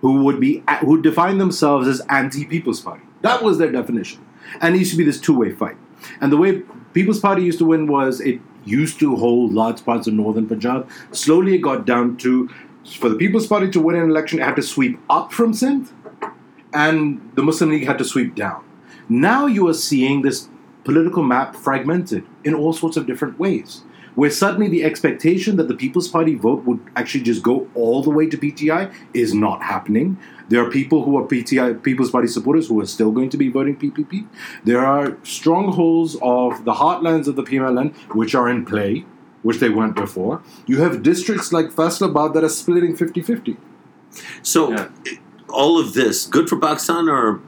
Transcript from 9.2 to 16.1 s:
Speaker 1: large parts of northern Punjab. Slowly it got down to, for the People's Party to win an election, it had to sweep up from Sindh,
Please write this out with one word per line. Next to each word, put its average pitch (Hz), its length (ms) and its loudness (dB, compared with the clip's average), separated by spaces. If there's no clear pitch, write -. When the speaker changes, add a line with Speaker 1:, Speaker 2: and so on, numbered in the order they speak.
Speaker 1:
large 113 320 -2
parts 117 220 -2
of 107 80 0
northern 107 320 0
Punjab. 120 420 -4
Slowly 185 420 2
it 180 80 4
got 127 240 -2
down 120 320 2
to, 127 300 0
for 120 100 0
the 110 80 0
People's 196 300 0
Party 190 240 0
to 180 100 2
win 165 160 2
an 170 120 2
election, 156 300 0
it 139 60 -2
had - 120 -2
to 143 60 -2
sweep 123 360 -2
up 156 220 0
from 233 200 0
Sindh, 262 380 -2